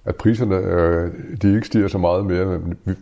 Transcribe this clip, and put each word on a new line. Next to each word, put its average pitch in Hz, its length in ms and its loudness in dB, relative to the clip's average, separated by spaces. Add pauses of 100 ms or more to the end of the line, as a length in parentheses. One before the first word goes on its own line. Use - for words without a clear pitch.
at - 100 -4
priserne, 110 400 0
øh, 85 560 0 (300)
de 98 140 4
ikke 113 120 0
stiger 101 200 2
så 98 100 -4
meget 90 280 0
mere. 92 200 0
Men 87 400 -4
vi, 95 160 -2